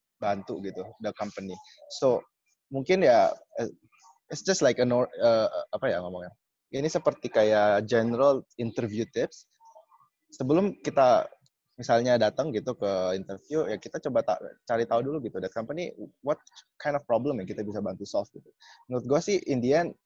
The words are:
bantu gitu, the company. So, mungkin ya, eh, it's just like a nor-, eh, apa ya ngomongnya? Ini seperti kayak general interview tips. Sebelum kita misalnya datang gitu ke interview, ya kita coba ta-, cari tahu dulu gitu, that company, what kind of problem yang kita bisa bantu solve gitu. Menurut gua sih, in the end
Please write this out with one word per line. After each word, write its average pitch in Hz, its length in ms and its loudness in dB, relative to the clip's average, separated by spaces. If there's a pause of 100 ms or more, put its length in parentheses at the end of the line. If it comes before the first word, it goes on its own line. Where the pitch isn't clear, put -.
(160)
bantu 101 480 -6
gitu, 98 240 -10 (160)
the 107 160 -4
company. 98 320 -10 (480)
So, 127 240 2 (480)
mungkin 170 320 0
ya, 107 320 6 (240)
eh, 117 80 -4 (640)
it's - 160 -8
just 185 160 2
like 123 160 4
a 123 80 4
nor-, 123 240 2
eh, 113 400 2 (240)
apa 131 160 -2
ya 87 80 -2
ngomongnya? 90 320 -10 (400)
Ini 139 160 -2
seperti 156 400 -2
kayak 107 560 4
general 120 720 2
interview 113 560 -4
tips. - 320 -6 (880)
Sebelum 160 480 0
kita 131 480 4 (500)
misalnya 123 440 2
datang 131 320 0
gitu 107 240 -4
ke 98 140 -2 (260)
interview, 98 480 -6
ya 104 160 -4
kita - 160 -12
coba 143 240 -2
ta-, - 200 -2 (280)
cari 117 160 0
tahu 117 240 0
dulu 156 160 -4
gitu, 95 160 -8
that 95 120 -8
company, 143 360 -8 (320)
what 147 160 -2 (400)
kind 147 160 -4
of 143 160 -2
problem 120 320 0
yang 92 80 -8
kita 104 160 -8
bisa 104 160 -8
bantu 98 240 -8
solve 104 280 -4
gitu. - 160 -20 (400)
Menurut 123 200 -4
gua 143 120 2
sih, 202 280 0
in 135 120 0
the 127 120 2
end 170 160 2 (160)